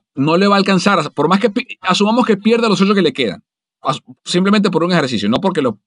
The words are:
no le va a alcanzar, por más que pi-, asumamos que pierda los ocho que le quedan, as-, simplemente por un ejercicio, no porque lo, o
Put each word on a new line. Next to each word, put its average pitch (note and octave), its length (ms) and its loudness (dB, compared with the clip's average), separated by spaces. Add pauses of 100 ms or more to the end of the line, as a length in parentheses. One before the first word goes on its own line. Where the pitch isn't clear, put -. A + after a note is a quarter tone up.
(160)
no D#3 220 0
le G3 100 2
va G3+ 80 4
a G3 40 2
alcanzar, F#3+ 520 0
por C#3+ 160 -2
más F#3+ 120 4
que A3+ 100 0
pi-, - 320 -6
asumamos G#3 440 0
que G#3+ 120 2
pierda A3+ 320 0
los F#3+ 120 0
ocho G3 140 2
que G3 60 0
le D3 120 0
quedan, G#2 300 -6 (380)
as-, C#3+ 200 -4 (220)
simplemente G3 460 0
por F3 140 -2
un F3 100 -2
ejercicio, B2+ 340 0
no A#2+ 120 0
porque F3+ 220 -2
lo, B2+ 100 -2
o - 160 -14